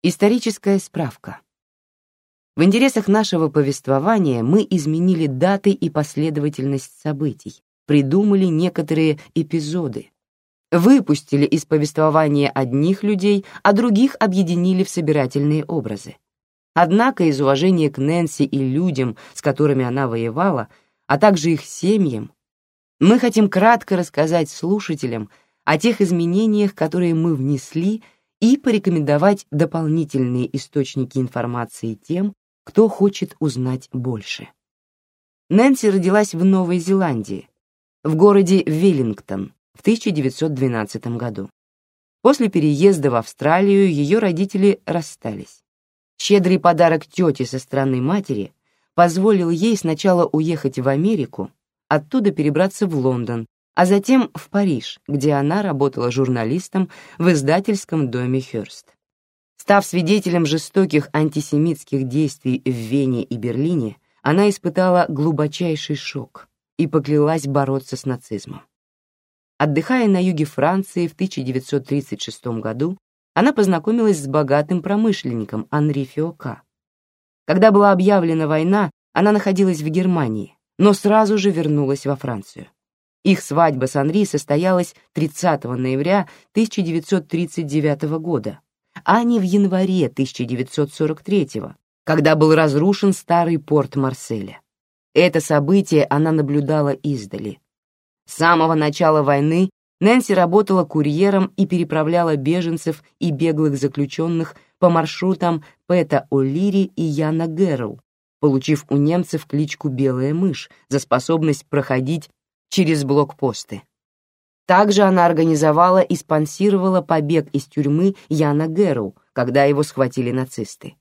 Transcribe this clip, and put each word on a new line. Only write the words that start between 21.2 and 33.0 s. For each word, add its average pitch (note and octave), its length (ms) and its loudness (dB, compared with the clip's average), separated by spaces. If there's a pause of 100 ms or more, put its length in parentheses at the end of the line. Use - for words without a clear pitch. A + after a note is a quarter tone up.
их D3+ 120 -2
семьям, F3 680 -2 (680)
мы G#3+ 180 6
хотим A3 300 2
кратко A3 480 2
рассказать D#3+ 540 -2
слушателям D3 800 -6 (340)
о D3+ 140 2
тех A3+ 220 0
изменениях, G3 720 0
которые E3 400 0
мы E3 200 0
внесли, D3+ 680 -4 (380)
и A#3+ 160 4
порекомендовать F3+ 960 0
дополнительные D3+ 1040 -2
источники C3+ 640 -6
информации A#2+ 760 -6
тем, F#3 400 -6 (300)
кто G#3+ 240 4
хочет G3 500 -2